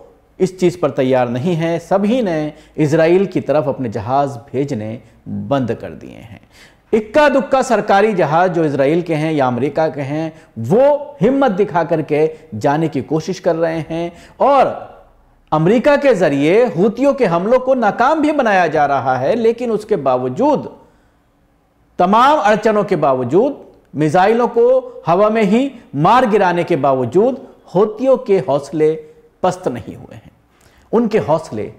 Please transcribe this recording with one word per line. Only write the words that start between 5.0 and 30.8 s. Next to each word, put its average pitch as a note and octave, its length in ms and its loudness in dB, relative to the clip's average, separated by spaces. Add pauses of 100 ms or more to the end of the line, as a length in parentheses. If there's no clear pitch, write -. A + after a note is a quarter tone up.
बंद G#2+ 460 -4
कर G2 180 -10
दिए B1+ 280 -18
हैं। A2+ 200 -20 (540)
इक्का A3+ 360 2
दुक्का C4+ 340 0
सरकारी G#3 500 2
जहाज़ F3 380 2
जो E3 120 0
इसराइल C#3+ 380 0
के E3 140 -4
हैं D#3 180 -2
या C#3 140 0
अमेरिका C#3+ 420 -2
के D3 120 -8
हैं, D#3 320 -6 (260)
वो B3+ 600 0
हिम्मत C4 300 2
दिखा F3 320 -2
करके D#3 460 -2 (260)
जाने C#3+ 320 0
की C#3+ 160 -4
कोशिश D#3+ 360 -6
कर E3+ 160 -2
रहे E3 260 -2
हैं E3+ 300 -8 (300)
और B3+ 260 4 (840)
अमेरिका G#3+ 460 2
के C4+ 180 2
ज़रिए E3 520 2
हूतियों A3+ 460 0
के C4 120 0
हमलों F#3+ 340 0
को B3+ 160 0
नाकाम B3+ 460 0
भी D4 100 -2
बनाया G#3+ 360 2
जा D3+ 180 2
रहा C3+ 320 0
है, C3+ 180 -2
लेकिन A#3 360 -2
उसके G#3+ 260 -2
बावजूद, C3+ 720 0 (1300)
तमाम A#3 400 4
अड़चनों G#3+ 440 2
के G3 140 -2
बावजूद, D3 600 0 (360)
मिसाइलों F#3 560 2
को B3 580 0
हवा F#3+ 220 2
में A3 140 0
ही A#3 280 2 (260)
मार F#3 300 4
गिराने F#3 360 0
के E3+ 140 0
बावजूद C3+ 600 0 (380)
हूतियों A#3 440 2
के G3 200 0
हौसले D3+ 520 0 (520)
पस्त F#3 240 -2
नहीं A#2 280 -8
हुए - 200 -20
हैं, - 160 -20 (600)